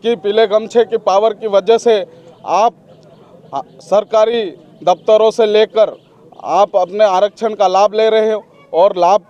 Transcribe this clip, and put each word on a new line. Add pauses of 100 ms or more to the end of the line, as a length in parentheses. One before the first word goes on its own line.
कि
पीले
गमछे
की
पावर
की
वजह
से (400)
आप (880)
सरकारी (340)
दफ्तरों
से
लेकर (460)
आप
अपने
आरक्षण
का
लाभ
ले
रहे
हो (280)
और
लाभ